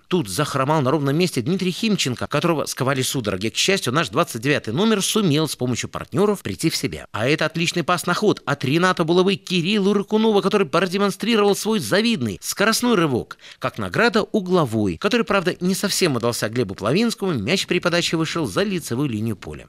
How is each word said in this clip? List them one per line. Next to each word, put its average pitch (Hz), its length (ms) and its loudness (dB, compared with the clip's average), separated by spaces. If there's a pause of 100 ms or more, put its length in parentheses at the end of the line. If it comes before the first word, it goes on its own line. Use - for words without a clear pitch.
Тут 160 220 0
захромал 139 540 0
на 127 100 2
ровном 143 240 0
месте 170 260 0
Дмитрий 180 300 -2
Химченко, 156 560 -2
которого 151 380 0
сковали 131 360 -2
судороги. 107 460 -2
К - 80 -6
счастью, 190 360 0
наш 139 180 0
двадцать 127 300 -2
девятый 120 320 0
номер 202 300 2
сумел 160 460 2
с - 80 -8
помощью 123 340 -2
партнеров 180 520 -2
прийти 101 280 -2
в - 60 -2
себя. 76 340 -6
А 107 160 -2
это 156 180 0
отличный 165 380 -2
пас 175 240 -2
на 175 80 0
ход 202 320 2
от 139 180 -2
Рената 170 380 2
Булавы 180 320 4
Кириллу 190 600 0
Рыкунову, 214 460 2
который 190 280 0
продемонстрировал 196 880 2
свой 214 240 -2
завидный 139 600 0
скоростной 226 540 0
рывок. 143 440 0 (200)
Как - 200 -6
награда 190 440 2
угловой, 135 760 0
который, 226 280 0
правда, 185 340 0
не 185 160 0
совсем 185 400 0
удался 117 340 0
Глебу 110 280 -2
Плавинскому, 190 560 0
мяч 135 340 -2
при 175 140 -2
подаче 170 360 0
вышел 160 300 -2
за 107 160 -2
лицевую 156 460 -2
линию 110 260 -4
поля. 71 340 -12